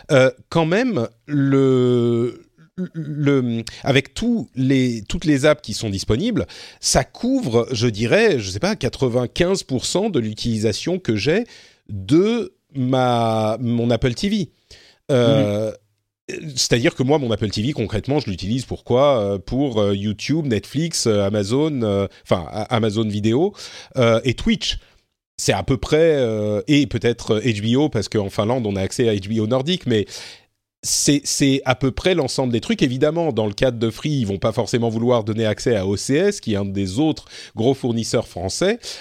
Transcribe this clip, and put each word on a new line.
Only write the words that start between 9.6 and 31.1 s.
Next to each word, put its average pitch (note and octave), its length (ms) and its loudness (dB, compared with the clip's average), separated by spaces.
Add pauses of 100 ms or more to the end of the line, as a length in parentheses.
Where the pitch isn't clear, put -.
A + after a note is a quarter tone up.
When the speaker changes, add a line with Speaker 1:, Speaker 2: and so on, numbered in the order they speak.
Speaker 1:
pour - 240 -4
cent G3+ 240 0
de D#3 80 0
l'utilisation A2 800 -2
que A#2 180 0
j'ai D#3 280 0 (440)
de F3 640 0 (200)
ma, A#2+ 840 0
mon A#2 300 0
Apple A#2+ 240 0
T G3+ 140 -2
V. G3+ 200 -2 (640)
Euh, A2 600 2 (580)
Speaker 2:
Mm. - 40 -8 (220)
Speaker 1:
c'est-à-dire B2+ 380 2
que - 80 0
moi, C#3 160 2
mon B2 120 -2
Apple G#2+ 180 0
T G#2 140 -4
V, C#3 100 0
concrètement, A2+ 480 -2
je - 80 -8
l'utilise G#2 380 -4
pourquoi ? B2+ 560 2
Euh, G2+ 160 -2
pour, B2 420 -2
euh, G2+ 160 2
YouTube, G#2+ 500 -2
Netflix, C#3 600 -2
euh, G#2 180 2
Amazon, A#2 580 0
euh, G2+ 240 0 (180)
enfin, F2+ 260 -2
A-, A2 260 -6
Amazon A2 320 0
Vidéo, A2 460 0 (420)
euh, A#2 280 4
et C3 100 2
Twitch. - 420 -2 (600)
C'est - 160 0
à F#2+ 80 -2
peu C3 160 0
près, - 180 -2 (200)
euh, G#2+ 520 0
et C#3+ 180 4
peut-être, A#2 500 -2
euh, G#2+ 40 0
H A2 220 -2
B A#2 160 2
O, D3+ 100 4
parce G#2 220 -4
qu'en G2+ 180 0
Finlande, A2 380 -2
on G2 100 -2
a F#2+ 60 -2
accès A2+ 260 0
à G#2+ 60 2
H F#2+ 200 -4
B A2 60 0
O G#2+ 60 0
nordique, C3 400 -2
mais A2 180 2 (760)
c'est, - 420 0